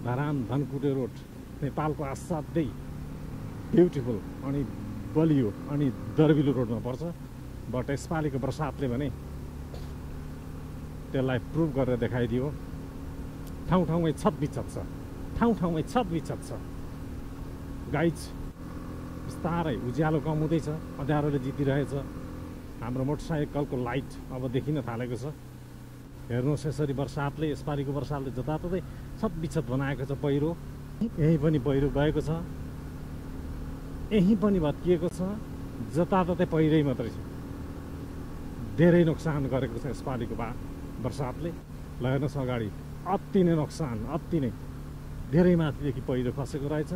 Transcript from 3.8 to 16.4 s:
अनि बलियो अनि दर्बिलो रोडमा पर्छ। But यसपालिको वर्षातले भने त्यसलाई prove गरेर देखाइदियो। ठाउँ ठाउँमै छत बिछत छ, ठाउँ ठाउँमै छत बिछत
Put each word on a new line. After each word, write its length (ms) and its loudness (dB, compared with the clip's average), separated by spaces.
अनि 140 0
बलियो 340 6
अनि 160 2
दर्बिलो 340 8
रोडमा 340 2
पर्छ। 160 -2
But 180 0
यसपालिको 480 0
वर्षातले 500 -2
भने 200 0
त्यसलाई 260 4
prove 240 4
गरेर 260 4
देखाइदियो। 440 2
ठाउँ 180 6
ठाउँमै 260 2
छत 280 2
बिछत 340 -2
छ, 20 -4
ठाउँ 180 6
ठाउँमै 320 2
छत 240 2
बिछत 320 -2